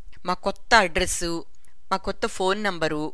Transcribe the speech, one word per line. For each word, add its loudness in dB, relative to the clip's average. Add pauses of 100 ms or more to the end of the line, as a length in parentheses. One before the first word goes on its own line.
(260)
మా 0
కొత్త 2
అడ్రస్సు, 2 (460)
మా 2
కొత్త -2
ఫోన్ 0
నంబరు, 0